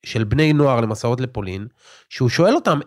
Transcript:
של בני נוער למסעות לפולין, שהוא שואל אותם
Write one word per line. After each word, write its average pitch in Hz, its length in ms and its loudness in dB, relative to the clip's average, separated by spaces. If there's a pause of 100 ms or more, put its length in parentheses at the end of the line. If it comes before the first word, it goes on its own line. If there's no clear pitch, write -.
של 110 180 -2
בני 147 280 2
נוער 139 280 4
למסעות 117 400 -2
לפולין, 101 460 -8 (420)
שהוא 127 200 -2
שואל 180 260 2
אותם 175 320 0